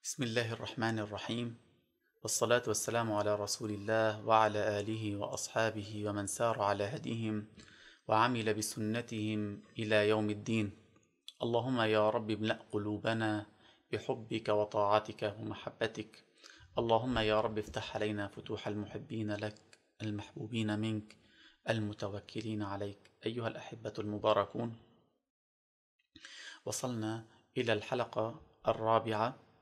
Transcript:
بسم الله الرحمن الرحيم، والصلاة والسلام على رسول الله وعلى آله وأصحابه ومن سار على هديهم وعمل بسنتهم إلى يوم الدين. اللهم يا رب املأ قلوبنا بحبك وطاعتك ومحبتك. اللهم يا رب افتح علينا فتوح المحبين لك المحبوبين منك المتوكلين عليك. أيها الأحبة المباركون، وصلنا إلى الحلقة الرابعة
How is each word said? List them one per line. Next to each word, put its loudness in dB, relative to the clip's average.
بسم -4
الله 0
الرحمن -2
الرحيم، -4
والصلاة 4
والسلام 0
على 2
رسول -2
الله 0
وعلى 6
آله -2
وأصحابه -2
ومن -2
سار 0
على 2
هديهم -4
وعمل 4
بسنتهم -2
إلى 6
يوم 4
الدين. 0
اللهم 2
يا 6
رب 0
املأ 0
قلوبنا 0
بحبك -4
وطاعتك 2
ومحبتك. -6
اللهم 4
يا 4
رب 0
افتح -6
علينا -2
فتوح -8
المحبين -4
لك -8
المحبوبين -2
منك -4
المتوكلين -4
عليك. -8
أيها -4
الأحبة -10
المباركون، 0
وصلنا -4
إلى 2
الحلقة -2
الرابعة 2